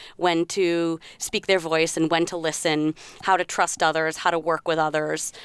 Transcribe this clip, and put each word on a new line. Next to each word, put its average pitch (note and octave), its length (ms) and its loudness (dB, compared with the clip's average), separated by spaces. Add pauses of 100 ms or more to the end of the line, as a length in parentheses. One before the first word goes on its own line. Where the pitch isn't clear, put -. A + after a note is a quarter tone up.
(160)
when E3+ 280 2
to E3+ 540 0 (200)
speak - 280 -6
their F#3+ 140 4
voice D#3+ 360 0
and D#3+ 140 2
when E3 160 2
to F3+ 100 -6
listen, D#3 560 0 (300)
how F#3+ 140 4
to F3 80 2
trust - 360 -2
others, D#3+ 380 2
how - 140 0
to E3 60 2
work D#3+ 280 -2
with D#3+ 140 2
others, D#3 520 -2 (120)